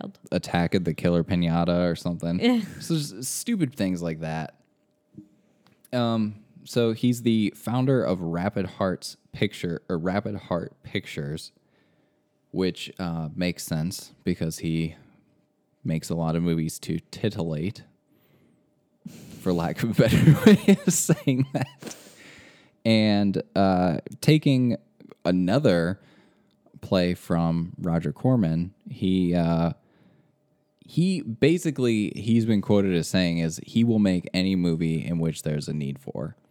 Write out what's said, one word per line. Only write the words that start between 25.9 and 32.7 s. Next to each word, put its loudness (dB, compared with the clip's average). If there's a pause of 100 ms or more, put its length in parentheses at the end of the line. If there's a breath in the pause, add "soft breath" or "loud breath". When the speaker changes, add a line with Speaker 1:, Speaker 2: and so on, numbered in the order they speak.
Speaker 2:
play 0
from -2
Roger -2
Corman, 0 (180)
he, 0
uh, 2 (1120 soft breath)
he 0
basically, 0
he's 2
been 2
quoted 4